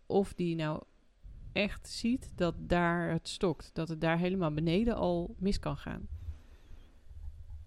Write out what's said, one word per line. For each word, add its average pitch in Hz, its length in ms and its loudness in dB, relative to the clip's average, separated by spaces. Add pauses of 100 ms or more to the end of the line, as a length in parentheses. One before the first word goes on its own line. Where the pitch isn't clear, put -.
of - 280 4
die 170 220 0
nou 156 260 -2 (720)
echt - 360 -2
ziet - 460 -2
dat 170 220 2
daar 170 540 2
het 165 160 0
stokt, - 460 0
dat 160 140 -2
het 160 140 -4
daar 165 160 4
helemaal 180 360 2
beneden 175 420 4
al 175 440 0
mis 196 200 2
kan 143 180 -2
gaan. - 300 -8 (1600)